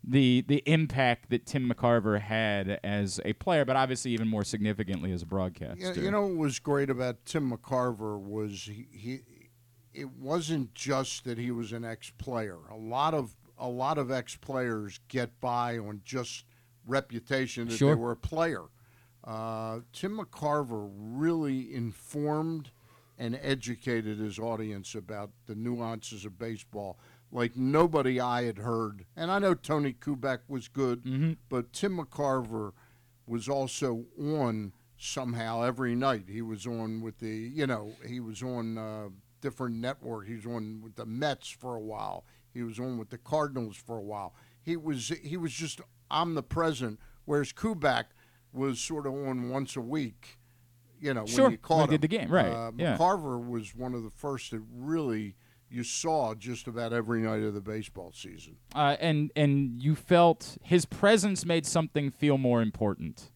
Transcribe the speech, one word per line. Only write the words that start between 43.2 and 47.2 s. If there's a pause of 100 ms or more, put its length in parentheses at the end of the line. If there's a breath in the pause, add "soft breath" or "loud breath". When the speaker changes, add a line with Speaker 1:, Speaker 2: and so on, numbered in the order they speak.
Speaker 2:
for
a
while. (260 soft breath)
He
was, (120)
he
was
just (300)
omnipresent, (240 soft breath)